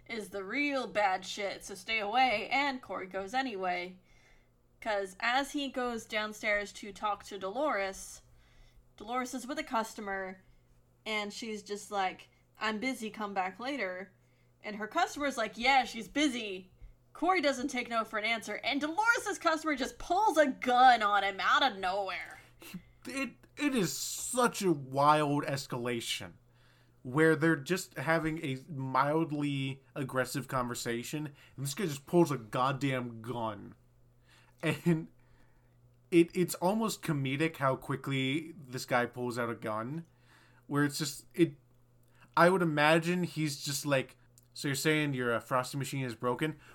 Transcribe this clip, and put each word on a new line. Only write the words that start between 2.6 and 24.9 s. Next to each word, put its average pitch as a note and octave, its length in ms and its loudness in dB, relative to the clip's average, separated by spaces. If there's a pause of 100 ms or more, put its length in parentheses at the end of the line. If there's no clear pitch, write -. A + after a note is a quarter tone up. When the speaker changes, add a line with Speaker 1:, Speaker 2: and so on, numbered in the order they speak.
Speaker 1:
Corey - 260 -8
goes G3 260 -6
anyway. F#3 600 -4 (840)
'Cause G3 400 -4
as B3+ 320 0
he C#4+ 180 -4
goes B3 360 -4
downstairs G#3+ 680 -2
to G3+ 200 -12
talk G#3 320 -4
to G3 140 -12
Dolores, G3 800 -4 (760)
Dolores B3 360 -4
is B3 140 -8
with D4 100 -6
a D#4 60 -4
customer, G3 800 -6 (640)
and G#3 280 -4
she's G#3+ 300 -10
just G3+ 260 -10
like, F#3+ 400 -4 (300)
"I'm G#3+ 200 -2
busy, A3+ 300 -4
come G3+ 240 -8
back F#3 260 -2
later." G3 520 -6 (520)
And G#3 120 -8
her G3+ 120 -6
customer's D4 500 -2
like, A3 200 -4
"Yeah, B3+ 280 4
she's A3+ 220 -10
busy." A#3 640 -2 (420)
Corey F4+ 300 2
doesn't C4+ 280 0
take A#3+ 200 -4
no A3+ 140 0
for A3 160 -6
an G#3 60 -2
answer, A3 380 -2
and C4 160 -2
Dolores' G4 600 2
customer D#4+ 360 0
just B3 220 -4
pulls F#4+ 400 4
a D4 100 8
gun B3 540 8
on G3+ 220 4
him G3 160 -2
out B3 240 4
of G#3 160 2
nowhere. F#3 600 -4 (680)
Speaker 2:
It, C4+ 220 -4 (260)
it C#4+ 200 0
is F3 200 2
such - 680 0
a F#3 80 4
wild C#3+ 720 4